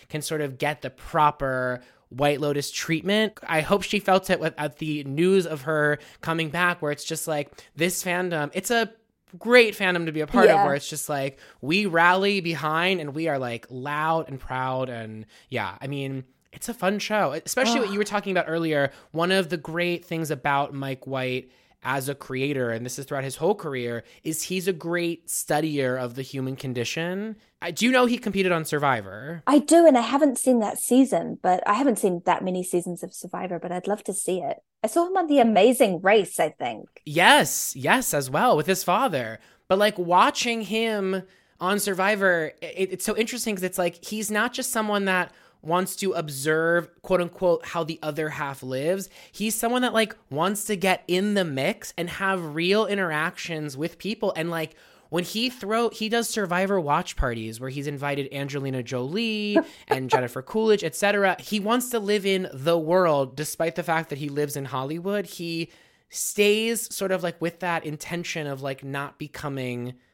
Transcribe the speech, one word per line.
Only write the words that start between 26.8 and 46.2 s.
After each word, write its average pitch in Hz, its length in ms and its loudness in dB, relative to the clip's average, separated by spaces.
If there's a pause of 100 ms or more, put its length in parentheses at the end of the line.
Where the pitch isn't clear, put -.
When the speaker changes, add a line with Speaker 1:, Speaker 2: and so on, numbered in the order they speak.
Speaker 1:
I 175 80 -6
do 220 220 2
know 254 140 6
he 233 120 2
competed 196 320 0
on 165 140 0
Survivor. 135 800 -2
Speaker 2:
I 285 140 6
do, 330 260 8
and 285 100 10
I 240 40 4
haven't 254 380 2
seen 254 200 4
that 208 200 -2
season, 247 600 4
but 180 280 4
I 208 60 6
haven't 247 260 2
seen 180 260 2
that 175 160 2
many 185 220 -2
seasons 175 400 -4
of 185 100 -12
Survivor, 185 460 -8
but 180 100 -8
I'd 180 160 -6
love 208 180 -2
to 214 80 -4
see 185 280 -2
it. 143 160 -6 (260)
I 220 60 0
saw 339 180 2
him 370 100 -2
on 349 120 0
The 285 100 4
Amazing 220 640 6
Race, 190 380 4
I 160 100 2
think. 120 360 -8 (200)
Speaker 1:
Yes, 180 680 4
yes, 170 360 0
as 143 160 0
well, 180 280 2
with 151 100 0
his 185 160 0
father. 160 560 -2 (300)
But, 190 100 4
like, 208 200 2
watching 220 640 2
him 202 600 -2 (380)
on 190 180 0
Survivor, 190 800 2
it, 185 320 -4
it's 180 120 -6
so 220 120 -2
interesting 233 380 -2
'cause 180 80 -6
it's 180 160 -4
like, 175 260 -2
he's 214 280 -6
not 220 200 0
just - 200 -6
someone 208 320 0
that 185 280 0 (280)
wants 180 360 -2
to 190 160 -2
observe, 160 760 0 (140)